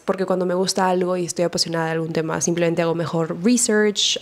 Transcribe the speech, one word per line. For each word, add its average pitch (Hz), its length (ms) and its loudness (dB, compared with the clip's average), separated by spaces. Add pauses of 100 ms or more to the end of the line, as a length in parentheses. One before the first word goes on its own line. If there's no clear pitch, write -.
porque 190 220 -2
cuando 185 220 0
me 180 80 0
gusta 185 340 0
algo 180 260 0
y 180 100 -2
estoy 170 200 -2
apasionada 165 400 -2
de 160 60 -2
algún 165 200 -2
tema, 160 300 -2
simplemente 170 400 2
hago 165 140 2
mejor 165 480 -2
research, 214 800 2